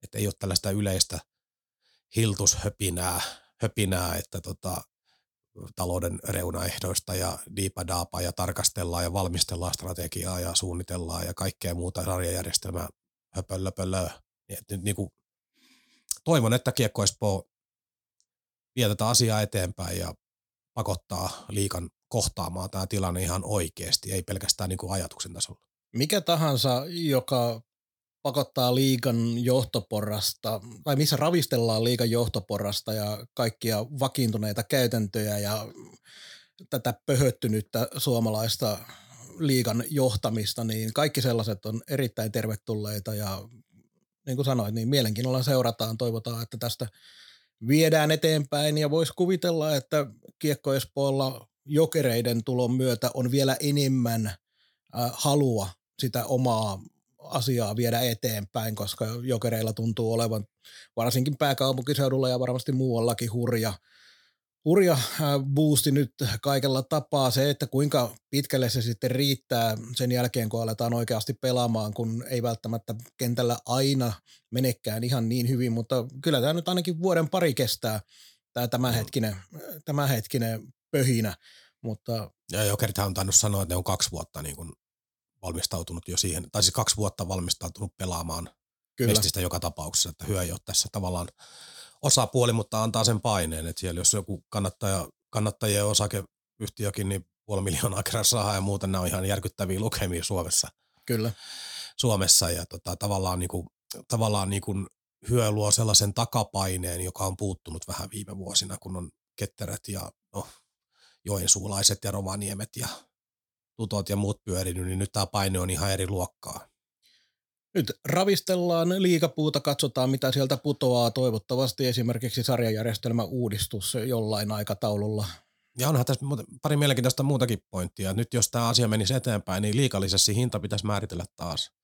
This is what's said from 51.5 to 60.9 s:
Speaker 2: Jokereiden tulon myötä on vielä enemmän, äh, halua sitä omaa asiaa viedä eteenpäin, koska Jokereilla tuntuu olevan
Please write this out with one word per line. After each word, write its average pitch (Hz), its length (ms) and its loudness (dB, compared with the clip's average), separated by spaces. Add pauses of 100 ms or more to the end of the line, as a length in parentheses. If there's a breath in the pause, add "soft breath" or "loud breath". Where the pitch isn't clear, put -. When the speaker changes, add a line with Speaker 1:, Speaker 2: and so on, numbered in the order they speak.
Speaker 2:
Jokereiden 127 800 2
tulon 123 280 2
myötä 127 420 2
on 123 180 0
vielä 135 280 4
enemmän, 131 680 2
äh, - 840 -8
halua 131 560 2 (320)
sitä 120 240 -2
omaa 110 540 2 (380)
asiaa 117 580 -2
viedä 117 240 2
eteenpäin, 113 760 -2
koska 104 300 -4 (180)
Jokereilla 113 500 0
tuntuu 113 400 0
olevan 113 320 0 (500 loud breath)